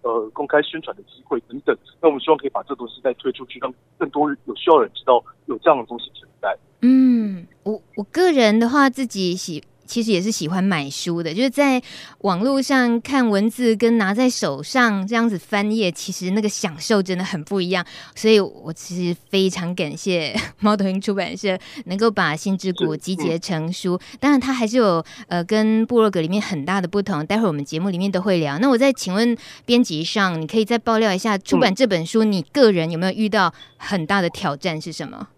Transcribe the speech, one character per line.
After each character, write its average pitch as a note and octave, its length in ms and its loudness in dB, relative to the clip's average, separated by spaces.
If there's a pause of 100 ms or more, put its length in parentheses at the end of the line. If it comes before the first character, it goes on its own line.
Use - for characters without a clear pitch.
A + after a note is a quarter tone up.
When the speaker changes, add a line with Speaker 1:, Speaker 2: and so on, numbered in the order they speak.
Speaker 1:
呃， A2+ 320 -2
公 C#3+ 140 -8
开 D3 160 2
宣 D3+ 180 -10
传 - 160 -12
的 - 60 -20
机 - 200 -20
会 A#2+ 180 -4
等 C3 180 -14
等。 C3+ 180 0 (240)
那 E3 60 4
我 D3+ 40 6
们 C#3 80 -4
希 D#3+ 120 0
望 D3+ 60 6
可 C#3+ 100 -6
以 - 20 -2
把 - 140 -6
这 C#3+ 100 -8
东 B2 140 -10
西 - 160 -18
再 C3 100 0
推 C3 180 -4
出 B2+ 140 -12
去， B2 140 -18
让 B2+ 120 -6 (280)
更 C#3+ 100 -4
多 D3 180 0 (180)
有 A2 100 -8
需 - 160 2
要 D#3 60 8
的 B2 60 6
人 - 120 -4
知 - 100 -16
道 B2 180 4 (220)
有 B2+ 140 -6
这 E3+ 100 2
样 D3 80 6
的 A2+ 80 -6
东 A#2+ 140 -12
西 - 60 -14 (100)
存 - 120 -20 (140)
在。 G3 160 -2 (240)
Speaker 2:
嗯， A#3 640 2 (160)
我， G#3+ 180 -6 (180)
我 G#3 80 -6
个 F4+ 260 2
人 A3+ 280 4
的 A#3 80 4
话， C4+ 220 4
自 C4 160 -4
己 F#3 300 -2
喜-， E3 280 -10 (220)
其 - 160 -4
实 A3 100 0
也 F3 100 2
是 G#3 80 -2
喜 E3+ 200 -4
欢 F3+ 120 -2
买 D#3+ 280 0
书 E3+ 340 -6
的， D#3+ 100 -4
就 G3+ 80 -2
是 C4+ 80 2
在 C4+ 320 0 (380)
网 - 220 -2
络 C4+ 200 0
上 B3 380 2
看 B3+ 300 0
文 G#3 200 2
字 A#3 240 0
跟 A#3 240 2
拿 G3 160 0
在 B3+ 160 2
手 C#3+ 320 -4
上 G3+ 460 0
这 A#3 80 -4
样 A#3 140 2
子 G3 80 -4
翻 G#3 340 -2
页， A3 180 0
其 - 220 -8
实 F#3 200 -4
那 G#3+ 100 0
个 G#3 80 0
享 F3 280 -6
受 G3 240 2
真 F#3 160 -2
的 F3+ 60 -4
很 F#3 220 -6
不 G3 160 -2
一 F3 80 -2
样。 F3+ 160 -2 (300)
所 A3 140 2
以 A3 80 8
我 E3 360 -2
其 - 220 -12
实 F3 220 -2 (120)
非 F#3+ 200 2
常 F3 260 -4
感 D#3 200 -4
谢 E3 400 -2 (120)
<laughs> - 120 -18
猫 G#3+ 160 4
头 G3 140 0
鹰 F#3 100 -2
出 G3 160 -2
版 F3 220 -4
社 F#3 200 -2 (280)
能 F3+ 120 -6
够 A3+ 140 2
把 E3+ 240 0
《心 F#3+ 220 -2
之 F#3 160 -4
谷》 D#3+ 240 -2
集 F#3 180 -4
结 E3 240 -2
成 E3 320 -4
书。 F#3 300 -2
Speaker 1:
是， - 140 -20
嗯。 - 40 -20
Speaker 2:
当 C#4+ 120 4
然 C#4 60 6
它 C4 160 0
还 A#3+ 140 0
是 A3 80 -2
有， F#3 280 4 (260)
呃， F3 140 -2
跟 A3 420 2
部 A#3 160 4
落 G#3+ 100 4
格 F#3 80 0
里 D#3+ 80 0
面 G3 140 0
很 D3 240 -6
大 F#3+ 160 -2
的 F3 60 -4
不 G3+ 140 -2
同， F3+ 240 -2
待 G3 120 -2
会 A3+ 80 2
儿 - 20 2
我 D#3+ 60 0
们 C#3+ 100 -4
节 D#3 160 -6
目 G3 100 -2
里 F3 80 -2
面 G3 140 0
都 F3+ 100 0
会 F#3 180 2
聊。 D3 200 -2
那 C4 100 4
我 B3 80 4
再 C4+ 140 4
请 F#3 220 -4
问 A3+ 240 2 (280)
编 A#3+ 160 4
辑 E3 220 -2
上， F3+ 380 0
你 D#3+ 40 -6
可 G3+ 120 -2
以 A3 80 2
再 A#3 120 0
爆 A3+ 200 0
料 A3 160 2
一 F3+ 40 0
下， G3+ 200 -2
出 F#3+ 200 0
版 F#3 160 4
这 B3+ 140 2
本 E3+ 180 0
书， A3 200 2
Speaker 1:
嗯。 G#3+ 80 2
Speaker 2:
你 F#3 80 -2
个 A#3+ 300 4
人 E3 200 0
有 E3 60 -4
没 F3 80 -2
有 F#3 80 0
遇 G#3+ 160 -2
到 F#3+ 240 2 (240)
很 F3 280 -4
大 G3 160 0
的 E3+ 80 0
挑 D#3 280 -4
战 D#3+ 240 -6
是 E3+ 100 -12
什 D3+ 160 -10
么？ - 300 -14